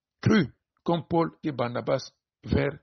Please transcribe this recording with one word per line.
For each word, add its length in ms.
crut 300
comme 240
Paul 240
et 80
Barnabas 580
vinrent 400